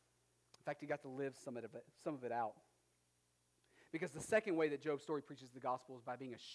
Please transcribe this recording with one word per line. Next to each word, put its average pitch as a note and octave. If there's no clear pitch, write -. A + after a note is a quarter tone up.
In -
fact, D3
he D3
got D3
to C#3
live C3
some B2
of A#2
it, A2
some D#3+
of B2+
it A#2+
out. A2+
Because D3+
the D3
second G#3+
way D#3+
that C#3
Job's C#3+
story D3+
preaches C3
the C3
gospel B2+
is B2
by B2
being B2+
a A2+